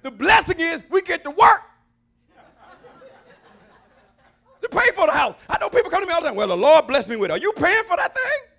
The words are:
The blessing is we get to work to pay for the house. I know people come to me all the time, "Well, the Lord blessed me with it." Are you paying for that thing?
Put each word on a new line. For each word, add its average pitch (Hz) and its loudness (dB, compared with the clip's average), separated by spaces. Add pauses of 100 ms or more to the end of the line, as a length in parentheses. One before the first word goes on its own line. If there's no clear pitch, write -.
The 262 -10
blessing 330 0
is 330 -4
we 381 2
get 349 -6
to 285 -10
work 403 4 (3000)
to - -8
pay 480 0
for 339 2
the - 2
house. 262 -2 (140)
I - -2
know - -4
people 494 0
come 381 0
to 381 -6
me 339 -2
all 330 0
the 311 -6
time, 226 -4
"Well, 208 -2
the 180 -2
Lord 294 4
blessed 247 -4
me 226 -6
with 190 -4
it." - -2
Are 190 -4
you 381 -2
paying 403 0
for 359 -4
that 539 -4
thing? 539 -4 (180)